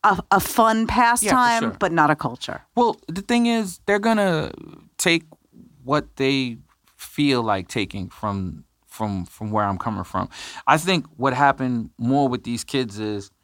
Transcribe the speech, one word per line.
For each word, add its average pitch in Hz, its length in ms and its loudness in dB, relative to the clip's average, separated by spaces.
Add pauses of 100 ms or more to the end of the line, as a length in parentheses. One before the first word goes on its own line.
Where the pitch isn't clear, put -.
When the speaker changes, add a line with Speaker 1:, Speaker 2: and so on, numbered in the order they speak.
Speaker 1:
a, 196 260 4
a 196 100 6
fun 220 460 2
pastime, 240 420 2
Speaker 2:
Yeah, 240 320 4
for 120 120 -2
sure. - 80 -14
Speaker 1:
but 175 120 0
not 156 180 4
a 147 60 4
culture. - 460 -8 (140)
Speaker 2:
Well, 233 320 2
the 185 140 -8
thing 240 240 2
is, 226 400 -2
they're 202 120 2
gonna 202 540 0 (460)
take 165 260 2 (580)
what 135 340 -2
they 135 420 0 (380)
feel 139 460 0
like 98 260 -2
taking 98 420 -6
from, 95 540 -6 (220)
from, 101 380 -6
from 107 260 -10
where 107 140 0
I'm 98 140 -2
coming 98 260 -6
from. 92 240 -4 (380)
I 147 100 6
think 170 300 0 (100)
what 131 160 0
happened 131 680 0
more 135 300 2
with 120 160 -4
these 120 200 -6
kids 110 360 -4
is 107 300 -6 (140)